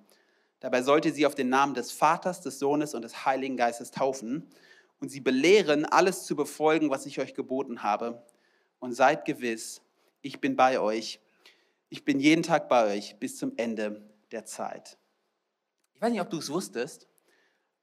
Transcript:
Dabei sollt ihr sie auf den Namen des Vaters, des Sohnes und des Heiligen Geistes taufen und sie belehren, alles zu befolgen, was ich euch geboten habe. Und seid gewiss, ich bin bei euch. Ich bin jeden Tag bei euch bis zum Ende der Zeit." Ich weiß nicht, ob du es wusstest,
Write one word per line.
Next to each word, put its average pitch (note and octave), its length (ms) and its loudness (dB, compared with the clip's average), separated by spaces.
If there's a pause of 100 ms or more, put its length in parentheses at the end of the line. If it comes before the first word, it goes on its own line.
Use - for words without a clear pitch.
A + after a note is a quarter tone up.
(600)
Dabei B2+ 220 0
sollt C#3+ 220 4
ihr D#3+ 80 2
sie C#3+ 140 2
auf C3+ 80 0
den B2+ 140 -2
Namen C#3 260 2
des B2 160 -6
Vaters, E3+ 520 0
des - 180 -10
Sohnes D3 340 0
und A2+ 80 -8
des - 240 -10
Heiligen C3+ 300 -2
Geistes A#2+ 340 -2
taufen C3+ 580 -4 (520)
und C3+ 80 -8
sie C3+ 100 -12
belehren, D3 640 4
alles F3+ 420 2
zu D#3 100 -4
befolgen, D3+ 540 0
was C3+ 160 -4
ich C#3 120 -10
euch C3 160 -6
geboten B2+ 480 -6
habe. A#2 400 -2 (560)
Und B2 160 -8
seid C3+ 300 4
gewiss, B2 560 -6 (420)
ich - 180 -12
bin C3+ 160 0
bei C3 240 4
euch. A2 400 -2 (680)
Ich - 160 -16
bin C#3 140 2
jeden D3+ 240 6
Tag D#3+ 260 0
bei A2 280 4
euch - 240 -10
bis C3 180 -8
zum C3+ 180 -4
Ende G#2+ 460 -4 (300)
der A2 120 -10
Zeit." - 540 -12 (960)
Ich - 80 -8
weiß A#3 80 0
nicht, A3 100 -2
ob - 100 -6
du E3 80 -4
es C#3 120 -8
wusstest, C#3+ 560 -6 (760)